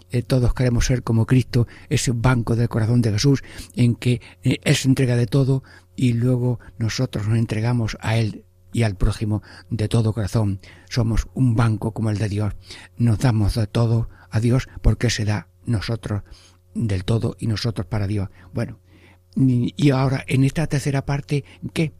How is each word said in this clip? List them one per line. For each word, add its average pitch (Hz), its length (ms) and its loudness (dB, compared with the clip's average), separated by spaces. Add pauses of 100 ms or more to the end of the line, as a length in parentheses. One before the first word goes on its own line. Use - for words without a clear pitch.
eh, 123 140 -2
todos 123 320 2
queremos 120 320 2
ser 127 160 0
como 113 240 2
Cristo, 127 400 2 (200)
ese - 260 0
banco 117 420 0
del 117 120 0
corazón 120 360 2
de 113 80 0
Jesús, 131 320 2 (320)
en 120 180 4
que, 120 280 -2 (200)
eh, 127 220 0
Él 143 120 2
se - 120 -2
entrega 127 280 2
de 120 120 0
todo 135 340 0 (340)
y 123 180 2
luego 123 460 0 (200)
nosotros 113 480 -4
nos 110 100 2
entregamos 117 640 -2
a 110 160 0
Él 110 260 -2 (300)
y 117 80 0
al 107 140 0
prójimo 104 480 -2 (260)
de 107 180 -2
todo 110 260 2
corazón. 101 480 -2 (280)
Somos 113 460 0
un 127 180 4
banco 110 400 0
como 110 160 -2
el 104 80 0
de 107 120 -2
Dios. 101 260 -2 (420)
Nos 117 220 4
damos 110 340 2
de 110 140 -2
todo 117 420 0 (220)
a 107 80 0
Dios 123 280 2 (140)
porque 117 300 2
se 107 140 -4
da 107 240 -4 (140)
nosotros 110 600 -4 (560)
del 98 260 -2
todo 113 340 0
y 117 80 -6
nosotros 110 400 -4
para 101 180 -4
Dios. 98 240 -4 (240)
Bueno, 113 260 -8 (560)
y, 123 400 2
y 143 140 2
ahora 135 380 0
en 135 160 2
esta 147 240 0
tercera 139 400 -4
parte, 143 360 -4 (300)
¿qué? 160 260 -4